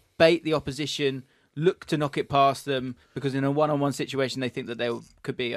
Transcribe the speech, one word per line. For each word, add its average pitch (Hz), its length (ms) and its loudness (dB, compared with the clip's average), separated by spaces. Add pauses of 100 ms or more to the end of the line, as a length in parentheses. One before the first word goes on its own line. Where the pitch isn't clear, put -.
(180)
bait 165 260 6
the 156 100 0
opposition, 139 720 -2 (340)
look 170 280 0
to 170 100 0
knock 147 220 -2
it 135 100 -4
past 139 380 2
them, 131 300 -4 (180)
because 131 200 -4
in 135 80 0
a 139 80 2
one-on-one 143 420 2
situation, 135 480 -4
they 127 100 -2
think 127 160 -8
that 117 100 -6
they 120 140 -2 (320)
could - 160 -8
be 120 180 -4